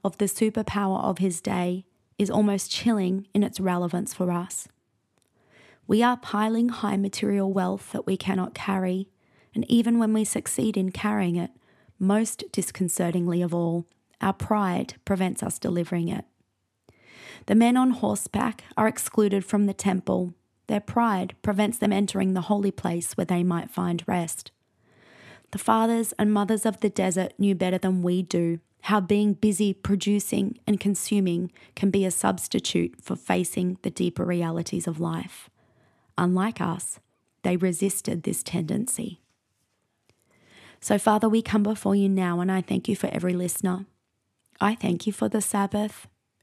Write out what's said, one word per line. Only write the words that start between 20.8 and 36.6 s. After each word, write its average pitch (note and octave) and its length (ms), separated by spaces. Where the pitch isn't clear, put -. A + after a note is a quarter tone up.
prevents G#3 360
them G#3 160
entering F#3+ 400
the F3+ 80
holy G3+ 300
place E3+ 460
where F#3 80
they F3 180
might E3+ 260
find F3 380
rest. E3+ 440
The G3+ 80
fathers A3+ 540
and G#3 200
mothers G#3 320
of G#3 140
the G#3 100
desert F#3 480
knew G3 180
better F#3 220
than F#3 240
we F3+ 220
do E3+ 360
how G#3 180
being G#3 340
busy G3+ 400
producing G3+ 920
and G3+ 120
consuming F#3 720
can G3 140
be G3 160
a F3+ 60
substitute - 920
for - 140
facing F3+ 640
the F#3 80
deeper F3 360
realities E3+ 600
of D#3+ 140
life. E3 500
Unlike F#3 440